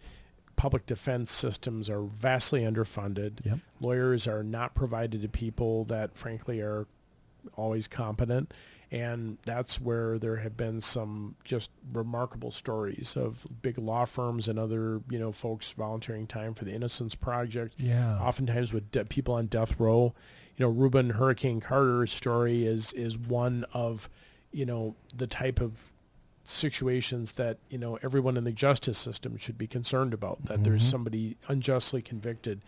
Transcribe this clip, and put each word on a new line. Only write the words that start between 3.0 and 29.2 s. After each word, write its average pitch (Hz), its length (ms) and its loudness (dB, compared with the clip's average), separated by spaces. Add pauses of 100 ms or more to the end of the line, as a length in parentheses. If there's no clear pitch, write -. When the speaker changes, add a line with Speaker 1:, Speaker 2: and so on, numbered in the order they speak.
Speaker 2:
Yep. 110 120 2 (220)
Speaker 1:
Lawyers 123 480 2
are 107 160 0
not 117 300 -4
provided 113 480 0
to 107 60 -2
people 113 580 0
that, 110 280 -2
frankly, 113 460 -6
are 107 260 -2 (720)
always 110 320 -2
competent. 120 640 -2 (400)
And 120 520 -4
that's 120 360 -4
where 117 380 0
there 113 180 -2
have 110 220 -6
been 113 240 -2
some 107 600 -4
just 120 280 -4 (220)
remarkable 120 580 -4
stories 110 640 -4
of 120 300 -2 (160)
big 123 160 -2
law 113 260 0
firms 120 420 -2
and 110 120 0
other, 110 500 -2
you 120 100 -4
know, 113 140 -2
folks 113 400 -6
volunteering 110 540 -6
time 110 260 -6
for 107 140 -8
the 95 60 -6
Innocence 117 420 -4
Project. 120 640 -4
Speaker 2:
Yeah. 120 400 2
Speaker 1:
Oftentimes 120 540 2
with 104 160 -4
de-, 110 160 2
people 123 280 0
on 117 120 2
death 113 340 2
row. 117 320 6 (440)
You 127 100 4
know, 117 40 4
Reuben 127 400 6
Hurricane 120 500 4
Carter's 123 520 4
story 120 540 4
is, 110 260 0
is 117 240 -4
one 120 560 0
of, 117 380 -2 (420)
you 139 140 -2
know, 113 280 -2 (220)
the 123 100 -2
type 131 360 0
of 113 280 -6 (520)
situations 127 920 -2
that, 117 260 -2 (100)
you 127 100 -8
know, 117 240 -4
everyone 131 340 2
in 117 80 0
the 120 80 0
justice 127 460 4
system 113 380 -6